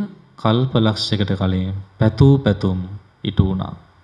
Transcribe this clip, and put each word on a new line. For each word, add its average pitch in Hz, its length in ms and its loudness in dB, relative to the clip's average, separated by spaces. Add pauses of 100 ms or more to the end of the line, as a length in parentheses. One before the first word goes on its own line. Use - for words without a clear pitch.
(340)
කල්ප 123 420 0
ලක්ෂයකට 107 580 0
කලින් 92 400 -2 (200)
පැතූ 139 440 4
පැතුම් 98 420 0 (400)
ඉටු 98 240 0
වුණා. 95 300 -4 (300)